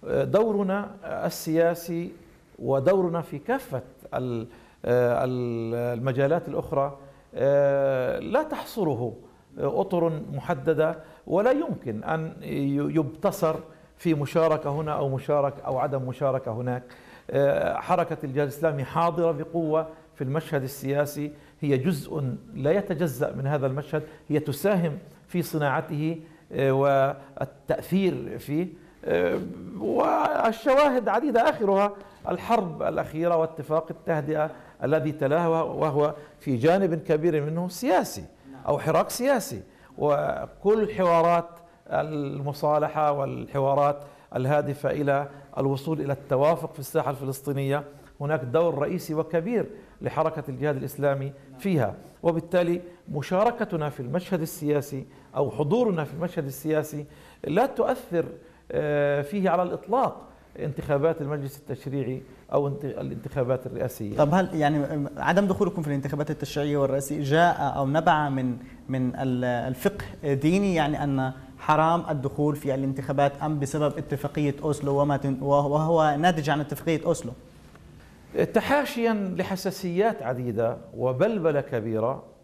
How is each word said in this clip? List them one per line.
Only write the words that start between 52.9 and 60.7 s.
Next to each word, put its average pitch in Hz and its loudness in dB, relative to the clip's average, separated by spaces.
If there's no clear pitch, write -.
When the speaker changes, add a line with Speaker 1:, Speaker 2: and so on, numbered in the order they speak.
Speaker 1:
مشاركتنا 185 0
في - -12
المشهد 165 -2
السياسي 147 -2
أو 135 0
حضورنا 170 0
في 143 -12
المشهد 165 -4
السياسي 147 -2
لا 180 2
تؤثر، 240 0
آه، 147 2
فيه 185 0
على 175 4
الإطلاق 196 -2
انتخابات 147 0